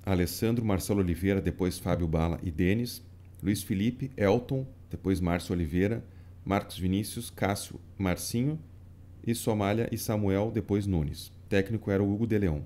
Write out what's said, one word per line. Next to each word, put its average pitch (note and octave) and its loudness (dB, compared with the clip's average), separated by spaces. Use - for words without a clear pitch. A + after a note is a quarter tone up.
Alessandro, A2+ 2
Marcelo G2+ 2
Oliveira, F#2+ 2
depois F2+ 0
Fábio F2 0
Bala E2 0
e F#2 -4
Denis, G2 0
Luiz G2 0
Felipe, A2 -2
Elton, B2 2
depois F2+ 0
Márcio F2 0
Oliveira, F2+ 0
Marcos - 0
Vinícius, G2 -2
Cássio, - -2
Marcinho, A#2+ 0
e A#2 0
Somália G#2+ 0
e A2 -2
Samuel, G#2 2
depois G#2 0
Nunes. D#2 0
O - -18
técnico G#2 0
era G2 4
o G2+ 4
Hugo A2 0
de G#2+ 4
Leão. D#2+ 2